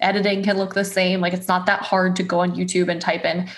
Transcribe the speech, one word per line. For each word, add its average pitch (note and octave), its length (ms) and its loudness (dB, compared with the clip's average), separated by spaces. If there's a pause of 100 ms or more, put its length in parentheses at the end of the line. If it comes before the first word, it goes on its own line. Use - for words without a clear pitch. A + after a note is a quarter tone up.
editing G3 420 2
can G3 160 0
look F#3+ 160 -4
the G3 100 0
same. F#3 360 0
Like, F3 120 0
it's F#3 160 -4
not F#3 180 0
that G3+ 160 2
hard F#3 340 2
to F3+ 60 0
go F3 180 0
on F3+ 120 2
YouTube F3+ 380 0
and E3+ 100 -4
type F3 240 -2
in F3 340 -2